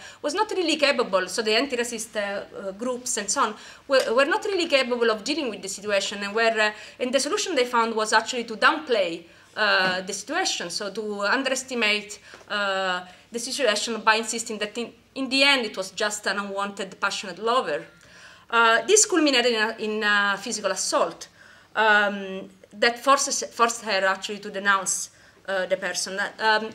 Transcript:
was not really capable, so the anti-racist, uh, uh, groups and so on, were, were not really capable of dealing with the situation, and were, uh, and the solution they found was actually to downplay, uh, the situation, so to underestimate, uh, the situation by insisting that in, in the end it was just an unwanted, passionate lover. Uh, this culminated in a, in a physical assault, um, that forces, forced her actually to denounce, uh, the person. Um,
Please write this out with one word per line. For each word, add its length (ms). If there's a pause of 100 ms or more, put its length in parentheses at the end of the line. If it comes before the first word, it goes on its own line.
(200)
was 140
not 160
really 260
capable, 520
so 120
the 140
anti-racist, 640
uh, 280 (100)
uh, 180
groups 440
and 140
so 100
on, 140 (320)
were, 280
were 120
not 180
really 220
capable 440
of 140
dealing 240
with 140
the 60
situation, 540
and 120
were, 80 (180)
uh, 100 (300)
and 140
the 60
solution 340
they 100
found 300
was 180
actually 320
to 120
downplay, 680 (340)
uh, 460
the 100
situation, 560
so 220
to 320
underestimate, 960 (300)
uh, 500 (320)
the 60
situation 640
by 140
insisting 420
that 180
in, 160 (220)
in 160
the 120
end 220
it 120
was 140
just 360
an 120
unwanted, 600
passionate 380
lover. 460 (640)
Uh, 360
this 180
culminated 480
in 80
a, 180
in 240
a 360
physical 320
assault, 580 (460)
um, 760 (240)
that 300
forces, 400 (100)
forced 300
her 240
actually 320
to 120
denounce, 600 (380)
uh, 180
the 100
person. 420 (200)
Um, 360